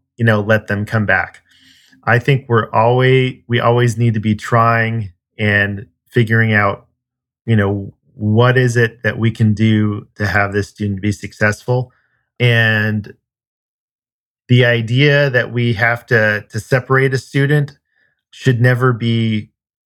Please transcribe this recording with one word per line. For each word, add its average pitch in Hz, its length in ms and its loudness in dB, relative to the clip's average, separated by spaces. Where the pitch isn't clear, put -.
you 117 80 -2
know, 107 160 2
let 107 260 0
them 104 180 -4
come 107 220 -2
back. 92 340 -4
I 117 160 2
think 135 280 0
we're 113 240 0
always, 127 760 2
we 120 120 -2
always 120 380 2
need 117 160 0
to 107 60 -4
be 107 160 0
trying 113 760 0
and 101 500 0
figuring 113 460 0
out, 101 340 -2
you 113 100 0
know, 101 380 -2
what 117 440 2
is 123 200 0
it 113 260 -2
that 107 140 -4
we 110 140 0
can 110 220 0
do 107 640 -2
to 104 100 -6
have 101 280 -2
this 101 160 -4
student 101 320 -8
be 104 100 -2
successful? 110 800 -4
And 110 760 0
the 123 180 4
idea 131 640 2
that 117 220 -2
we 120 220 -2
have 117 340 -2
to, 107 420 0
to 113 100 -10
separate 131 540 0
a 131 40 -2
student 143 600 -2
should - 300 0
never 123 320 2
be 113 580 -2